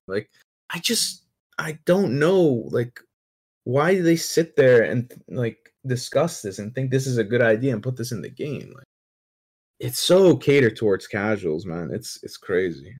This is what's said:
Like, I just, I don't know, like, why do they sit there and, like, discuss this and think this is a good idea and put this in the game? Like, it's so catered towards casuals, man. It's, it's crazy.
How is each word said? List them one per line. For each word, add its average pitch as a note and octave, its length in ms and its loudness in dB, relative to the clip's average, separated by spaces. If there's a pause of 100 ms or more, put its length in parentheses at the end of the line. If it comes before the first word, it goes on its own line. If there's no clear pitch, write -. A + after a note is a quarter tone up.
Like, G2 240 -8 (400)
I - 80 -10
just, - 460 -4 (340)
I D#3+ 280 -10
don't F3 340 2
know, D#3 500 2
like, A#2+ 300 -4 (640)
why D3 320 2
do F#3 80 0
they E3+ 120 4
sit E3 400 -2
there B2+ 280 8
and, A#2 280 -2 (160)
like, - 460 -8 (140)
discuss C3+ 560 -2
this G2 160 -10
and G#2+ 160 -12
think C3 160 -4
this C3+ 160 0
is B2 100 -2
a A2+ 60 0
good A#2 180 0
idea A#2 320 2
and G#2+ 80 -6
put B2+ 160 -6
this A#2 140 -8
in G#2 100 -8
the - 80 -14
game? B2 460 -10
Like, - 100 -20 (920)
it's B2 200 -8
so F3+ 380 6
catered C#3 380 4
towards G2+ 320 -2
casuals, G2 580 -4
man. E2+ 260 -8
It's, - 300 -12
it's - 160 -16
crazy. F2+ 640 -4